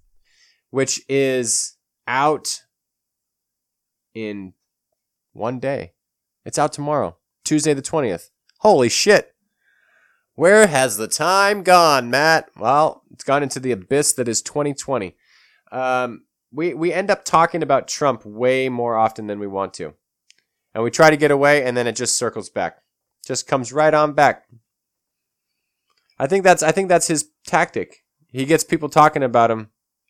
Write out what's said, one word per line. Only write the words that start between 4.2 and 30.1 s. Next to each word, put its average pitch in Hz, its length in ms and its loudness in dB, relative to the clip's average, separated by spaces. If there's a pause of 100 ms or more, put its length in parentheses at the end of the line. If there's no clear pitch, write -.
one 120 260 -6
day. 131 340 -8 (520)
It's - 140 -8
out 151 140 0
tomorrow, 147 460 -4 (260)
Tuesday 151 300 0
the 135 80 -4
twentieth. 123 480 -4 (300)
Holy 151 280 6
shit. - 460 2 (1000)
Where 202 340 6
has 131 280 0
the 110 120 -6
time 196 540 0
gone, 165 460 4
Matt? 147 480 2
Well, 139 540 0
it's - 140 -20
gone 143 180 0
into 139 180 -6
the 127 120 -2
abyss 135 420 -2
that 120 140 -4
is 113 120 -4
twenty 147 320 -6
twenty. 113 440 -8 (540)
Um, 127 540 -4 (260)
we, 156 220 -6
we 160 200 -4
end 196 180 -2
up 190 140 -4
talking 165 380 0
about 135 240 0
Trump 131 380 -4
way 127 440 -2
more 120 280 -4
often 110 300 -2
than 104 120 -8
we 104 80 -8
want 98 280 -6
to. 78 200 -14 (800)
And 113 120 -4
we 120 60 -2
try 160 200 4
to 151 60 4
get 143 160 2
away, 143 320 2
and 123 120 -4
then 120 100 -2
it 110 100 -4
just 120 200 -4
circles 110 320 -6
back. 90 300 -6 (480)
Just - 200 -8
comes 127 260 -4
right 151 200 2
on 151 200 2
back. 139 320 2 (1700)
I 135 80 -2
think 190 180 0
that's, 180 180 6
I 156 80 2
think 190 180 -2
that's 170 200 2
his 156 200 -4 (180)
tactic. 160 580 -4 (240)
He 131 160 -8
gets 151 200 2
people 151 240 -4
talking 151 340 4
about 117 280 4
him, 110 200 -6 (400)